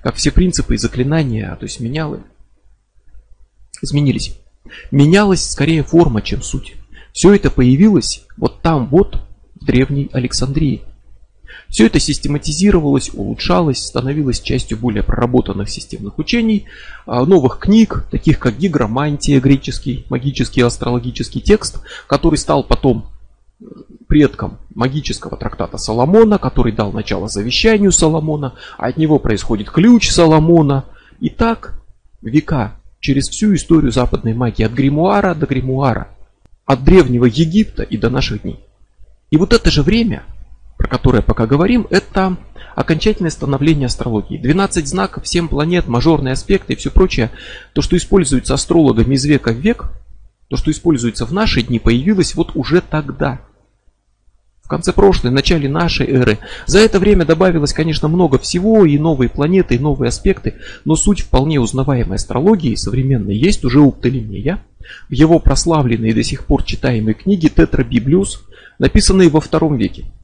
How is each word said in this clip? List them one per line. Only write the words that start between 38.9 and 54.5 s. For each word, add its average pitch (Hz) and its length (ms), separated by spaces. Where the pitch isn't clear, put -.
И 151 80
вот 196 160
это 220 180
же 147 120
время, 202 400
про - 100
которое 127 340
пока - 240
говорим, 185 460
это 190 460
окончательное 170 540
становление 139 560
астрологии. 113 520
Двенадцать 165 500
знаков, 185 400
семь 170 200
планет, 156 400
мажорные 131 460
аспекты - 400
и - 20
все - 140
прочее. 139 400
То, - 80
что - 140
используется 151 600
астрологами 127 580
из 131 120
века 139 260
в 113 60
век, 208 340
то, 131 100
что - 140
используется 123 540
в 117 60
наши 196 300
дни, 117 160
появилось 147 560
вот - 220
уже 160 260
тогда. 143 600